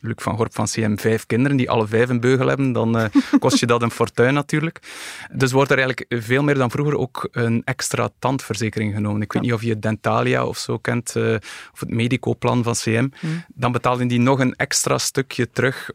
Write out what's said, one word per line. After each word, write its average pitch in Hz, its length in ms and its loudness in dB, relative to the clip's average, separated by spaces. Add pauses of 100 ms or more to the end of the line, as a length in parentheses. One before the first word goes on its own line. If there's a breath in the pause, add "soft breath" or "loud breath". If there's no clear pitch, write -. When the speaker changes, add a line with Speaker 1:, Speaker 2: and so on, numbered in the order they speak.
Speaker 1:
Luc 113 160 -6
van - 180 -2
Gorp 113 200 -2
van 107 100 0
C - 100 -4
M, 107 220 0
vijf 110 280 0
kinderen 135 320 2
die 123 120 2
alle 113 180 2
vijf 113 220 2
een 123 100 0
beugel 127 280 2
hebben, 135 240 0
dan, 113 260 2
eh, 113 80 2 (180)
Speaker 2:
<laughs> - 160 2
Speaker 1:
kost - 200 2
je - 60 0
dat 117 160 4
een 117 100 2
fortuin 117 420 2
natuurlijk. 151 460 -2 (540 loud breath)
Dus 131 180 2
wordt 135 200 4
er 135 60 4
eigenlijk 123 460 -2
veel 127 200 2
meer 143 120 4
dan 127 160 0
vroeger 147 260 0
ook - 340 -4
een 117 340 0
extra - 440 -2 (100)
tandverzekering 110 760 -2
genomen. 104 280 -2
Ik 107 120 -6
weet 117 100 0
Speaker 2:
Ja. 117 60 0
Speaker 1:
niet 117 100 0
of 107 60 -10
je 110 140 -2
Dentalia 117 640 0
of - 120 -6
zo 120 200 -4
kent, 120 380 -4
eh, 113 180 0 (400 loud breath)
of - 60 -18
het - 100 -8
Medicoplan 120 760 0
van 117 100 -2
C - 120 -4
M. 117 220 2 (120)
Speaker 2:
Hmm. 165 240 -6 (100)
Speaker 1:
Dan 127 180 -2
betalen 123 360 0
die 120 120 2
nog 131 200 4
een 127 160 0
extra - 420 -2
stukje - 540 -4
terug, - 440 -2